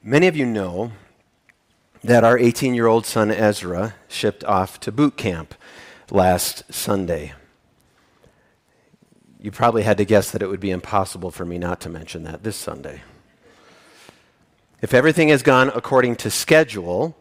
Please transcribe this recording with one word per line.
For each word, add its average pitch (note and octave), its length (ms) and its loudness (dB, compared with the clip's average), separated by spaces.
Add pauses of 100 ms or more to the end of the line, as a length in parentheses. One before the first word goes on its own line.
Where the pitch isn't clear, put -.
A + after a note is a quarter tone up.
Many C#3+ 240 4
of E3 100 0
you C3+ 100 0
know G#2 440 -4 (1120)
that A#2 220 4
our A#2+ 120 6
eighteen-year-old A#2 680 2
son A2 240 0
Ezra G2+ 640 -2 (140)
shipped - 340 -4
off F#2 380 -2
to A#2 100 -8
boot C#3 260 0
camp E2+ 380 -8 (540)
last - 640 0
Sunday. E2+ 600 -4 (2000)
You G#2 100 -10
probably A#2 320 0
had G#2 140 2
to G2+ 80 0
guess G2+ 260 4
that F2+ 100 -6
it G2+ 60 -4
would F#2+ 140 -8
be F#2+ 100 -4
impossible F2+ 600 -4
for F2+ 120 -10
me F2 140 -8
not F2 220 -6
to - 80 -14
mention E2 340 -14
that E2 220 -14
this G#2+ 100 -8
Sunday. C#2+ 480 -14 (1800)
If A2 140 -2
everything D3+ 360 4
has C3+ 120 4
gone C3 280 6
according A#2+ 480 0
to G#2+ 120 -6
schedule A#2+ 920 0